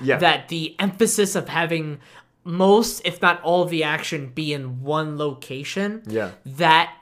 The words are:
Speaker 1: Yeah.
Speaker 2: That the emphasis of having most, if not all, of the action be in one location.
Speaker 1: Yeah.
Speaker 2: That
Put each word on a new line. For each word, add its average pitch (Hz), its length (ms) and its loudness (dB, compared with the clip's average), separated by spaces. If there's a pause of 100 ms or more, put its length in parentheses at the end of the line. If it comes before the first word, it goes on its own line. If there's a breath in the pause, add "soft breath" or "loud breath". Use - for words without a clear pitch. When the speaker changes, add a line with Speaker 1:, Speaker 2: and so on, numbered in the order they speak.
Speaker 1:
Yeah. 131 180 2
Speaker 2:
That 156 280 2
the 160 320 -6
emphasis 202 560 0
of 175 140 -4
having 160 500 -4 (460 loud breath)
most, 190 580 4
if 175 180 -4
not 175 200 4
all, 175 220 2
of 160 60 -2
the 165 140 0
action 151 500 -4
be 151 200 -4
in 131 280 -6
one 151 360 -2
location. 151 880 -6
Speaker 1:
Yeah. 107 240 -4 (140)
Speaker 2:
That 160 560 4